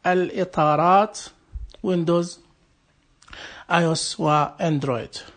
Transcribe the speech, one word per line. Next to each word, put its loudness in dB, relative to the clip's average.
الإطارات، 2
ويندوز، 0
آيوس 0
وأندرويد. 0